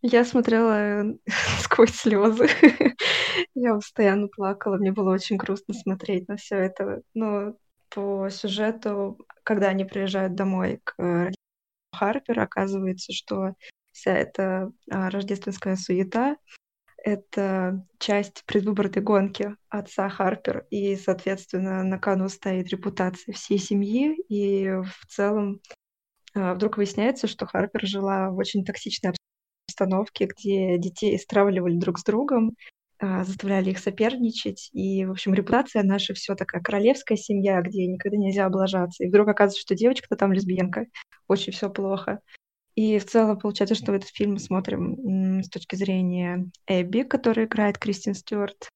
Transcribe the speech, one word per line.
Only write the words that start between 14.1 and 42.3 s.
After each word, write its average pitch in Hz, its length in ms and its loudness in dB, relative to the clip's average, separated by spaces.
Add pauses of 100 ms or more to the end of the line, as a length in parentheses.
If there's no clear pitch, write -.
эта, 190 540 -2 (200)
а, 190 200 -2
рождественская 196 640 -4
суета — 190 600 0 (680)
это 190 800 -2 (140)
часть 202 480 -2
предвыборной 196 560 -2
гонки 202 520 0 (140)
отца 202 400 -4
Харпер, - 600 -2
и, 202 260 0
соответственно, 190 840 -2
на 185 160 -2
кону 190 300 0
стоит 180 400 -4
репутация 190 640 -4
всей - 260 -2
семьи, 214 560 0 (140)
и 196 400 0
в 190 400 -6
целом, 202 520 -2 (720)
а, 185 200 0
вдруг 208 220 -2
выясняется, 214 500 0
что - 200 -6
Харпер - 400 -2
жила 196 440 -2
в 180 80 -4
очень 196 260 -2
токсичной - 480 -4 (560)
обстановке, 196 580 0
где 190 520 0
детей 190 400 0
стравливали 185 580 2
друг 175 220 0
с - 60 -12
другом, 233 500 2 (440)
а, 185 260 -2
заставляли 190 460 0
их 185 80 -4
соперничать, 220 960 -2
и, 190 320 -2
в 185 60 -4
общем, 190 240 0
репутация 214 480 2
наша 196 320 2
все - 200 -6
такая 185 280 -6
королевская 208 540 2
семья, 196 440 2
где 180 260 -2
никогда 190 300 -2
нельзя 196 300 2
облажаться, 185 580 0
и 180 40 0
вдруг 208 200 6
оказывается, 202 320 2
что - 140 0
девочка-то 233 420 2
там 196 160 4
лесбиянка, 185 540 0 (420)
очень 196 240 2
все 202 180 -4
плохо. 196 480 -4 (560)